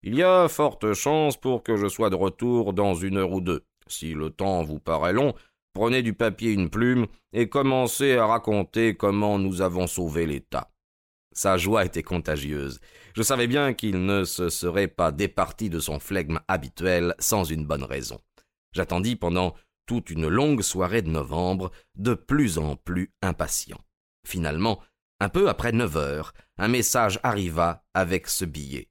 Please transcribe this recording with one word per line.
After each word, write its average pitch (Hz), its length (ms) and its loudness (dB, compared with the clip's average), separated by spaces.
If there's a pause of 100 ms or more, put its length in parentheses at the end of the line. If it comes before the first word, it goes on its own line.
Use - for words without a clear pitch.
Il 113 120 -2
y 160 80 4
a 185 260 8
forte 117 440 0
chance 151 440 2
pour 127 260 0
que 113 140 0
je 101 100 2
sois 104 220 0
de 95 60 0
retour 101 580 0
dans 98 200 2
une 95 240 -2
heure 95 140 0
ou 95 80 0
deux. 87 240 -2 (240)
Si 80 260 -8
le 78 160 -4
temps 95 320 -2
vous 76 180 -6
paraît 82 340 0
long, 127 200 2 (400)
prenez 117 280 0
du 113 120 -2
papier 113 380 0
et - 20 0
une 95 160 0
plume 117 380 2 (240)
et 110 160 2
commencez 135 680 2
à 113 80 4
raconter 107 720 2
comment 101 440 2
nous 95 220 -2
avons 90 260 0
sauvé 82 380 -2
l'État. » 69 440 -6 (640)
Sa 95 240 2
joie 95 280 2
était 85 180 -4
contagieuse. 73 760 -4 (360)
Je 113 80 -2
savais 120 240 2
bien 135 260 0
qu'il 95 320 -2
ne 98 200 2
se 87 240 -2
serait 87 400 0
pas 82 220 0
départi 95 580 -2
de 82 100 -4
son 76 200 -4
flegme 80 480 -4
habituel 87 680 0
sans 101 280 0
une 78 200 -4
bonne 73 180 -4
raison. 64 360 -10 (540)
J'attendis 95 420 -2
pendant 90 400 0 (300)
toute 120 240 -4
une 80 180 -2
longue 127 340 2
soirée 92 400 0
de 80 80 -4
novembre, 90 600 -2 (240)
de 107 180 0
plus 127 440 0
en 76 180 -2
plus 90 360 -6 (100)
impatient. - 580 -4 (480)
Finalement, 87 520 -2 (400)
un 98 100 0
peu 196 200 2
après 120 220 -2
neuf 110 240 0
heures, 73 380 -4 (240)
un 98 100 -2
message 117 560 2
arriva 85 600 0 (100)
avec 92 340 0
ce - 180 -4
billet. 69 460 -10